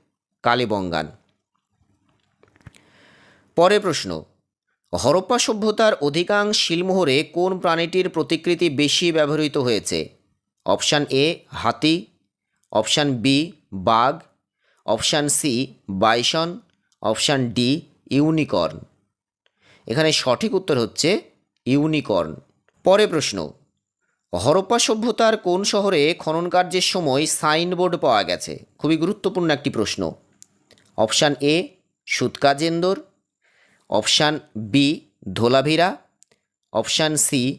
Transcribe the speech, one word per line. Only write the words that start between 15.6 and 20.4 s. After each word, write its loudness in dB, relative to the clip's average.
বাইসন, 0
অপশান 0
ডি 0
ইউনিকর্ন। 0
এখানে 0
সঠিক 0